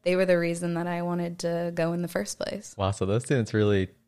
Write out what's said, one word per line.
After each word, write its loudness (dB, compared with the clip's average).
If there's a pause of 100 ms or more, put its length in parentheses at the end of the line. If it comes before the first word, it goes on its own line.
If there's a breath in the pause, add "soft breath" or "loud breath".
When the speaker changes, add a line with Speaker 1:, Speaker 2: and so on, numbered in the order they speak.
Speaker 1:
they 2
were 2
the 4
reason -2
that -2
I -4
wanted -4
to -2
go 0
in -2
the -4
first -6
place. -8
Speaker 2:
Wow, 2
so -2
those 2
students 0
really 4 (200)